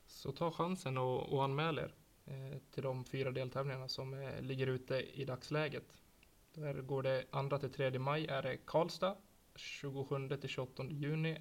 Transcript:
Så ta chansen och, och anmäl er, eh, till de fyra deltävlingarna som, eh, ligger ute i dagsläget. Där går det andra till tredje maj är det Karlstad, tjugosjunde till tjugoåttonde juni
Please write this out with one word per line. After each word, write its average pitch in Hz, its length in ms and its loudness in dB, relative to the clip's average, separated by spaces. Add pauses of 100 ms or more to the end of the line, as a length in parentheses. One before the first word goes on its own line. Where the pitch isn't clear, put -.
Så - 240 -6
ta 165 200 0
chansen 165 460 0
och, 127 360 4
och 135 100 6
anmäl 143 360 2
er, - 140 -2 (320)
eh, 135 320 -8 (140)
till 135 120 -2
de 127 220 0
fyra 135 260 0
deltävlingarna 131 560 -2
som, 135 260 -4
eh, 135 280 -4
ligger 131 260 0
ute 127 280 0 (240)
i 135 60 -2
dagsläget. 143 760 -2 (520)
Där 143 280 -4
går 135 220 0
det 131 280 4
andra 139 280 2
till 131 120 -2
tredje 131 280 2
maj 147 280 2
är 135 140 0
det 131 240 0
Karlstad, 185 520 2 (380)
tjugosjunde 139 800 -2
till 135 120 -6
tjugoåttonde 131 440 -2
juni 156 480 2